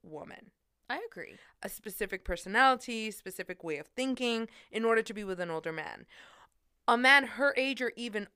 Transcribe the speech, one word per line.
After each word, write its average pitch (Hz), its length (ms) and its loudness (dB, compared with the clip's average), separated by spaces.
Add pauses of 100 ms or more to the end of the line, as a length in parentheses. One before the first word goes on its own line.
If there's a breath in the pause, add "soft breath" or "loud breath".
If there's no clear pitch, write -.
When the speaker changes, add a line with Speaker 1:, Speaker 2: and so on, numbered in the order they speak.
Speaker 1:
woman. - 500 -16 (360)
Speaker 2:
I 285 120 -4 (100)
agree. - 260 -14 (260 soft breath)
Speaker 1:
A 196 60 -8
specific 196 560 -8
personality, 226 840 2
specific 185 540 -12
way 156 140 -4
of 151 100 -14
thinking 247 600 -2 (220 loud breath)
in 220 140 -2
order 226 180 4
to 226 100 -6
be 208 120 -8
with 190 160 -6
an 175 100 -4
older 160 220 -4
man. 156 340 -10 (840 loud breath)
A 233 80 6
man 269 300 8
her 269 300 0
age 262 260 0
or 240 140 -2
even 214 400 -8